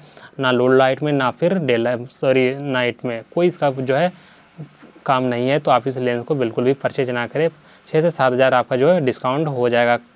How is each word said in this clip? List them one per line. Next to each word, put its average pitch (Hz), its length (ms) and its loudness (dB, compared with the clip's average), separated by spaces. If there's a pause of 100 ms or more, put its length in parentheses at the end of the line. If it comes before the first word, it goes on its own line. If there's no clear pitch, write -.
(400)
ना 131 120 2
लो 123 160 2
लाइट 131 340 4
में, 147 100 0
ना 135 200 0
फिर 180 260 -2
डे 127 180 0
लाइट, 120 340 -2
सॉरी, 131 440 0
नाइट 127 500 -4
में, 117 180 -6 (120)
कोई 175 140 2
इसका 156 240 -2
जो 131 240 -2
है 175 140 0 (960)
काम 127 180 0
नहीं 123 240 -2
है। 143 100 2
तो 147 120 -2
आप 123 180 2
इस 131 100 -6
लेंस 120 260 -2
को 160 120 -4
बिल्कुल 123 280 -2
भी 135 100 2
परचेज 127 360 -4
ना 120 160 -4
करें। 156 220 -2 (400)
छः 160 120 0
से 165 100 0
सात 131 220 0
हज़ार 131 220 4
आपका 127 220 0
जो 139 140 4
है 180 120 2
डिस्काउंट 131 460 -2
हो 123 200 -2
जाएगा 120 280 2 (200)